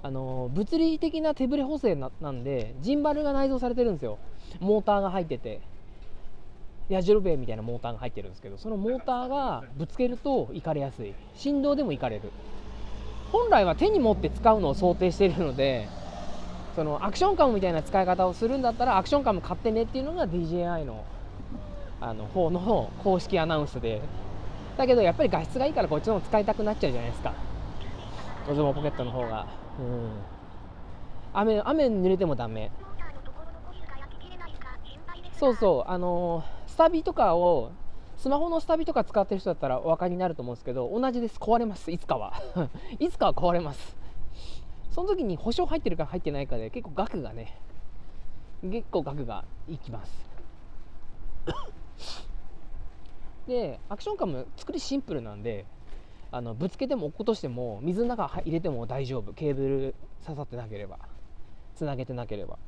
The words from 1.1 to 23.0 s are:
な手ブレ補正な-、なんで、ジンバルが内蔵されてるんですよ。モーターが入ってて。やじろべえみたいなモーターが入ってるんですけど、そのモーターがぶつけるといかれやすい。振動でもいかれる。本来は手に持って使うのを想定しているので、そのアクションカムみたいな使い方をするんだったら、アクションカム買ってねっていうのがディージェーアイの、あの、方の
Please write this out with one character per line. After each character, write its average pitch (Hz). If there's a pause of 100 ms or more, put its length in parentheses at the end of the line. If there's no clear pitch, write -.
な 311
手 262
ブ 262
レ 294
補 285
正 226
な-、 135
な 151
ん 123
で、 127
ジ 226
ン 294
バ 294
ル 294
が 285
内 269
蔵 269
さ 247
れ 240
て 240
る 233
ん -
で 156
す 135
よ。 107 (420)
モ 208
ー 202
タ 208
ー 202
が 196
入 185
っ -
て 147
て。 113 (1300)
や 165
じ 185
ろ 208
べ 185
え 151
み 127
た 117
い 110
な 107
モ 120
ー -
タ 120
ー 120
が 113
入 127
っ -
て 104
る 101
ん 92
で -
す -
け -
ど、 98
そ 220
の 220
モ 202
ー 254
タ 247
ー 254
が 254 (140)
ぶ 151
つ -
け 247
る 240
と 190
い 156
か 160
れ 147
や 139
す 113
い。 101 (220)
振 285
動 285
で 294
も 190
い 135
か 123
れ 107
る。 101 (1000)
本 466
来 240
は 165
手 370
に 427
持 226
っ -
て -
使 -
う 220
の 170
を 139
想 180
定 180
し -
て 202
い 175
る 170
の 135
で、 131 (840)
そ 165
の 147
ア 202
ク 196
シ 359
ョ 403
ン 381
カ 311
ム 240
み 196
た 185
い 170
な 156
使 190
い 185
方 180
を 180
す 226
る 269
ん -
だ 247
っ 226
た 240
ら、 240
ア 190
ク -
シ 285
ョ 285
ン 277
カ 233
ム 175
買 -
っ -
て 226
ね 220
っ 226
て 240
い 262
う -
の 302
が 339
デ 165
ィ 175
ー 165
ジ 165
ェ 175
ー 175
ア 170
イ 151
の、 110 (960)
あ 117
の、 107
方 165
の 180 (120)